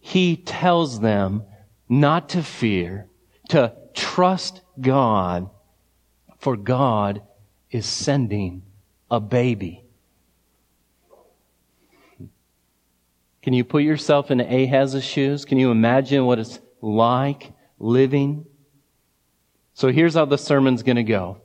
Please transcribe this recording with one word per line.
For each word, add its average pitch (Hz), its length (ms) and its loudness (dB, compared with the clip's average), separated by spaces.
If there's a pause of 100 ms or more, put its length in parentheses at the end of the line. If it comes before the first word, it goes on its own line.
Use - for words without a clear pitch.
he 180 320 0
tells 165 600 -2
them 104 460 0 (440)
not 143 420 2
to 175 120 -2
fear, 98 680 -4 (420)
to 127 220 2 (220)
trust - 680 -2 (200)
God, 107 680 0 (920)
for 127 180 -2
God 107 680 0 (480)
is 113 160 -6
sending 101 760 -4 (480)
a 117 100 0
baby. 107 640 -4 (3500)
Can 131 100 -2
you 123 100 2
put 147 220 0
yourself 147 480 0
in 123 80 2
Ahaz's 135 640 0
shoes? 143 400 -2
Can 135 140 0
you 131 120 4
imagine 127 560 2
what 123 140 2
it's - 180 -12 (220)
like 120 720 0 (260)
living? 139 680 0 (1300)
So 131 180 0
here's 160 220 2
how 160 100 4
the 139 140 0
sermon's 135 440 2
gonna 120 220 2
go. 98 400 -4